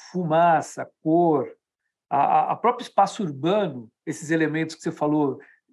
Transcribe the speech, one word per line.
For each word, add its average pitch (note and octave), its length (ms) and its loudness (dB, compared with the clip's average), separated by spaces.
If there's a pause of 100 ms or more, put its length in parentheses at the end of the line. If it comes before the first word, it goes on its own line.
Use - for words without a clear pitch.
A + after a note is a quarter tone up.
(100)
fumaça, E3 760 0 (160)
cor, D#3+ 440 2 (640)
a, C3+ 80 -2
a, D#3 340 2
a - 40 -2
próprio A#3+ 280 0
espaço - 380 0
urbano, D3+ 680 -2 (160)
esses D3+ 240 -10
elementos D#3 440 -2
que - 80 -20
você E3 100 -4
falou, D3 460 0 (340)